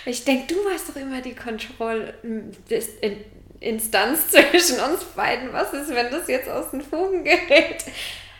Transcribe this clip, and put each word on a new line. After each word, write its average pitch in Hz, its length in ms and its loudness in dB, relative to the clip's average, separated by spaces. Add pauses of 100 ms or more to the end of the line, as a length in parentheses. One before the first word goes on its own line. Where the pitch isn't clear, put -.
Ich 247 200 -6
denk, 262 240 2
du 330 80 0 (100)
warst 370 240 -4
doch - 60 -10
immer 269 260 -8
die 254 120 -10
Kontroll-, 226 800 -6 (100)
In-, 220 300 -6 (1080)
Instanz 220 680 0
<laughs> - 40 0
zwischen 320 480 8
uns 285 240 0 (120)
beiden. 247 380 -2
Was 359 180 -2
ist, 294 160 -6
wenn 240 220 -2
das 311 180 -6
jetzt 254 220 -2
aus 311 220 -4
den 277 100 -6
Fugen 349 420 -2
gerät? 311 600 4 (560)